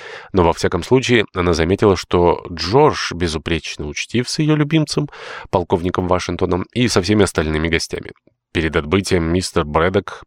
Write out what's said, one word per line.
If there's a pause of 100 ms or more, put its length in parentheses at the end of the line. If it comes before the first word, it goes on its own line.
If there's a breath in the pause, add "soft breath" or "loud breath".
(340 loud breath)
но
во
всяком
случае
она
заметила,
что
Джордж
безупречно
учтив
с
её
любимцем, (420 loud breath)
полковником
Вашингтоном,
и
со
всеми
остальными
гостями. (420)
Перед
отбытием
мистер
Брэддок